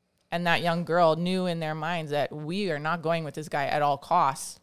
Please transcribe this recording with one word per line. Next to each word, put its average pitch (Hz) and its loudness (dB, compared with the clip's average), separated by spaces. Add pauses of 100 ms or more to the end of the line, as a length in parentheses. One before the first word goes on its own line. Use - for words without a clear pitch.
(320)
and 175 0
that 160 4
young 170 0
girl 165 6
knew 180 0
in 170 -2
their 156 -4
minds 156 -4
that 143 0
we 165 -4
are 143 -4
not 160 -2
going 165 0
with 147 -8
this 156 -8
guy 143 -2
at 147 2
all 143 2
costs, - 0